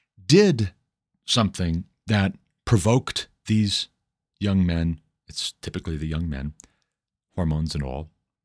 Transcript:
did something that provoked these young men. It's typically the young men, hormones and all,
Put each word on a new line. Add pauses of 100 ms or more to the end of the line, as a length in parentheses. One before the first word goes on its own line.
(240)
did (540)
something (240)
that (300)
provoked (180)
these (520)
young
men. (280)
It's (100)
typically
the
young
men, (840)
hormones
and
all, (340)